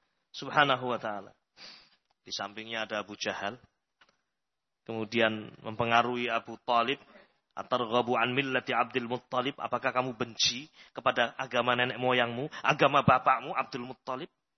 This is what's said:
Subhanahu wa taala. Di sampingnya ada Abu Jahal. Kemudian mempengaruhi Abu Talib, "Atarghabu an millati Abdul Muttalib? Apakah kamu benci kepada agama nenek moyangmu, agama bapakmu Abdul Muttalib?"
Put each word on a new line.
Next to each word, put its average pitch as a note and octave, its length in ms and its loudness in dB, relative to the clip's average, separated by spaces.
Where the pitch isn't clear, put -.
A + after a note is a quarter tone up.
Subhanahu C3+ 560 2
wa A#2 80 -2
taala. G#2 320 -8
Di F#2+ 80 -12
sampingnya A2 560 -6
ada G#2+ 160 -4
Abu G#2 80 -12
Jahal. G#2 480 -6
Kemudian A2 720 0
mempengaruhi A#2 720 0
Abu A2+ 320 -6
Talib, A#2+ 320 2
"Atarghabu A#2+ 640 0
an A#2+ 160 2
millati C3 400 -2
Abdul A#2+ 320 0
Muttalib? B2 560 -4
Apakah B2 320 -2
kamu B2+ 240 -2
benci A#2+ 480 -2
kepada A#2+ 400 0
agama B2 400 0
nenek B2 240 0
moyangmu, B2 480 2
agama C#3+ 400 4
bapakmu C3 480 4
Abdul B2 320 -6
Muttalib?" C3 480 -10